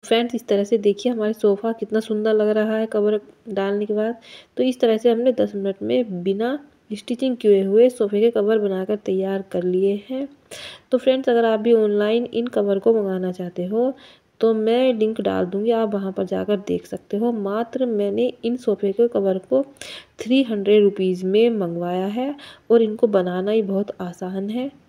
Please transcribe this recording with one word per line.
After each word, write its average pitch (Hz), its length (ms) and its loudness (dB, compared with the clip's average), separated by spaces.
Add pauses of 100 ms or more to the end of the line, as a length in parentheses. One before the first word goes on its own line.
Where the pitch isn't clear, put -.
फ्रेंड्स 240 300 0
इस 233 140 -6
तरह 202 160 2
से 226 140 0
देखिए 208 340 0
हमारे 214 200 -2
सोफ़ा 220 400 0
कितना 220 280 -4
सुंदर 220 340 -2
लग 214 160 2
रहा 214 260 0
है 220 120 -2
कवर 214 320 0 (300)
डालने 202 360 -2
के 214 80 -4
बाद। 220 220 -2 (400)
तो 247 60 0
इस 254 180 0
तरह 226 180 4
से 240 120 2
हमने 240 240 2
दस 208 200 0
मिनट 196 280 -4
में 214 400 -2
बिना 214 360 -2 (320)
स्टिचिंग 240 460 -4
किए 202 280 4
हुए 214 260 6
सोफ़े 208 300 0
के 233 120 4
कवर 220 260 2
बनाकर 202 400 -2
तैयार 190 540 -2
कर 180 120 -2
लिए 185 300 2 (140)
हैं। 262 180 -6 (640)
तो 254 80 2
फ्रेंड्स 262 300 0
अगर 233 160 4
आप 220 160 2
भी 233 140 4
ऑनलाइन 214 520 2
इन 233 220 -4
कवर 202 300 0
को 226 160 2
मंगाना 185 380 -2
चाहते 180 340 -8
हो 233 260 -2 (480)
तो 226 140 4
मैं 233 400 2
लिंक 220 260 -2
डाल 190 260 0
दूँगी, 202 240 -2
आप 226 240 0
वहाँ 196 180 -4
पर 196 140 -4
जाकर 190 320 -2
देख 180 280 -6
सकते - 300 -8
हो। 233 160 0
मात्र 226 540 -4
मैंने 208 400 0 (180)
इन 240 140 -2
सोफ़े 202 340 -2
के 233 160 2
कवर 196 320 0
को 262 220 0 (580)
थ्री 262 220 2
हंड्रेड 214 400 4
रुपीज 190 420 2
में 208 280 4
मंगवाया 180 560 -4
है 254 260 -6 (360)
और 226 120 6
इनको 220 260 0
बनाना 185 420 0
ही 220 140 2
बहुत 196 380 -4
आसान 190 480 -8
है। 247 200 -6 (180)